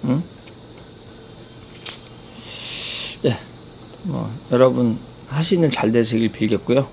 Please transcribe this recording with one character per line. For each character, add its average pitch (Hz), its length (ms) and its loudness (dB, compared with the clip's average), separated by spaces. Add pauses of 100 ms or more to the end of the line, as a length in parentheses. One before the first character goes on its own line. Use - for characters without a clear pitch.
응? 139 180 2 (3000)
예, 120 100 4 (680)
뭐 120 260 -2 (200)
여러분 123 480 6 (300)
하시는 160 400 4
일 - 20 4
잘 113 220 2
되시길 113 400 4
빌겠고요. 113 600 2